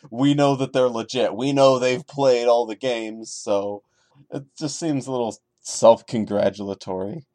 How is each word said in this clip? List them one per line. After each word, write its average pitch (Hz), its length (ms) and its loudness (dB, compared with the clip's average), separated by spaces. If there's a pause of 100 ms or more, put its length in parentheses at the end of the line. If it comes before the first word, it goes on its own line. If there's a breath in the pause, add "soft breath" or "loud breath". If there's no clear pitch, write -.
(100)
we 135 240 2
know 143 220 2
that 131 160 -6
they're 127 160 4
legit. 113 480 -2
We 131 160 -2
know 135 260 6
they've 127 260 -2
played 127 440 2
all 120 180 4
the 110 80 -8
games, 113 580 -6
so 101 520 -4 (440 soft breath)
it 139 140 -10 (160)
just 147 180 -8
seems 143 300 -4
a 135 60 -6
little 120 240 -4 (240)
self-congratulatory. 101 1700 0